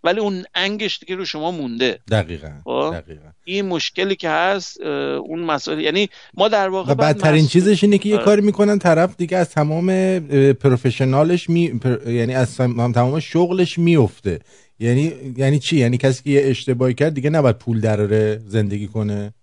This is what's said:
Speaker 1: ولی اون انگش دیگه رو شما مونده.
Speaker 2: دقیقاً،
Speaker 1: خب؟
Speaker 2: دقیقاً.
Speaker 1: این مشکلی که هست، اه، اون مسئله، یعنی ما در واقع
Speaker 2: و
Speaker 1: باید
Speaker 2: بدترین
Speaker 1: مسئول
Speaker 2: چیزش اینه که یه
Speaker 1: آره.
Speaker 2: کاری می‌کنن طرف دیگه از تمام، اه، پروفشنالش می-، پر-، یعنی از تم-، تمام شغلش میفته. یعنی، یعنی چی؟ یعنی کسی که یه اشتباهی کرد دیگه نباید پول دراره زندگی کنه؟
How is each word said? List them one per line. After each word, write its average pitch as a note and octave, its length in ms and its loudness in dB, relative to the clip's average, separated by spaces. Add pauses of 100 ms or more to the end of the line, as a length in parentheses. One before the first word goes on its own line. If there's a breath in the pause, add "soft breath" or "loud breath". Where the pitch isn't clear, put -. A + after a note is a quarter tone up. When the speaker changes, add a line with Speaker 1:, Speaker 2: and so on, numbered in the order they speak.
Speaker 1:
ولی F#3 160 0
اون G3 240 -4 (100)
انگش G3 440 -4
دیگه F#3 160 -10
رو F#3 100 -8
شما D#3 260 -8
مونده. B2+ 500 -4 (100)
Speaker 2:
دقیقاً، E2 420 -4 (120)
Speaker 1:
خب؟ C#3 360 -4
Speaker 2:
دقیقاً. D3+ 280 -20 (160)
Speaker 1:
این G3 200 -4
مشکلی F#3 520 -4
که E3+ 140 -6
هست، F3+ 500 -2
اه، D3+ 100 -8 (240)
اون D#3+ 260 -10
مسئله، D#3 420 -4
یعنی F#3+ 260 0 (260 loud breath)
ما G3 140 2
در G3+ 200 2
واقع F#3 240 -2
Speaker 2:
و - 20 4
Speaker 1:
باید C#3+ 220 2
Speaker 2:
بدترین D#3 280 4
Speaker 1:
مسئول E3 180 4
Speaker 2:
چیزش G3+ 220 2
اینه G3+ 140 4
که G#3 100 -2
یه G#3 80 2
Speaker 1:
آره. - 80 -2
Speaker 2:
کاری G#3 180 4
می‌کنن G#3 360 2
طرف F3 380 2
دیگه F3+ 200 -4
از F3 140 0
تمام، D#3 380 0
اه، E3 640 2
پروفشنالش C3+ 1000 2
می-، E3+ 280 0
پر-، A#2+ 300 -2
یعنی A#2+ 260 -2
از B2+ 220 -2
تم-، B2 360 0
تمام B2+ 280 0
شغلش F3 580 0
میفته. C3 600 2 (380 soft breath)
یعنی، B2+ 340 0 (240)
یعنی C3+ 220 2
چی؟ D#3 180 -2
یعنی B2 220 2
کسی C3+ 240 0
که D3 80 -4
یه C#3 140 4
اشتباهی B2+ 500 0
کرد D3+ 200 0
دیگه C#3 160 -2
نباید C#3+ 280 4
پول A2+ 220 -2
دراره G#2+ 680 0
زندگی G#2 420 -2
کنه؟ G#2 540 -6